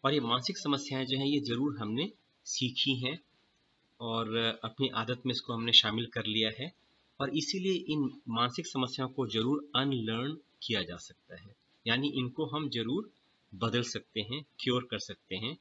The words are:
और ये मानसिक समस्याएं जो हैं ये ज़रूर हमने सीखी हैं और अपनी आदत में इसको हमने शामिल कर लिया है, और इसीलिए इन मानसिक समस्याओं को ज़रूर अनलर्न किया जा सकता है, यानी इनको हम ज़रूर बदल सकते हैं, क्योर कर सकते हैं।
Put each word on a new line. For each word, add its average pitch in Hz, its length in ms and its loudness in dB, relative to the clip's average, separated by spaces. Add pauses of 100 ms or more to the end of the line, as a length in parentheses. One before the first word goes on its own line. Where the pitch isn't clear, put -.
और 143 100 4
ये 147 60 6
मानसिक 123 380 0
समस्याएं 139 480 0
जो 131 120 0
हैं 135 80 2
ये 143 140 4
ज़रूर 131 380 0
हमने 113 340 -2 (320)
सीखी - 500 0
हैं 127 260 -2 (800)
और 113 360 0 (280)
अपनी 120 240 0
आदत 117 380 -2
में 127 60 2
इसको 120 200 -4
हमने 117 200 0
शामिल 113 340 4
कर 113 200 -4
लिया 110 320 2
है, 147 140 -8 (480)
और 139 160 -2
इसीलिए 185 380 0
इन 143 540 -2
मानसिक 120 380 2
समस्याओं 131 420 -2
को 131 180 0
ज़रूर 120 500 2
अनलर्न 131 600 0 (240)
किया 104 200 0
जा 85 140 -6
सकता - 440 -16
है, - 160 -20 (300)
यानी 127 220 4
इनको 135 380 -2
हम 147 240 -2
ज़रूर 120 420 -2 (420)
बदल 113 280 2
सकते - 380 -6
हैं, 127 240 -6 (140)
क्योर 123 320 2
कर 110 80 -4
सकते - 380 -10
हैं। 120 240 -6